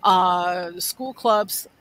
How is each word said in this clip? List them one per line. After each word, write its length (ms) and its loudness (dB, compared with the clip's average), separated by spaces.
Uh, 800 2
school 320 -8
clubs, 560 -2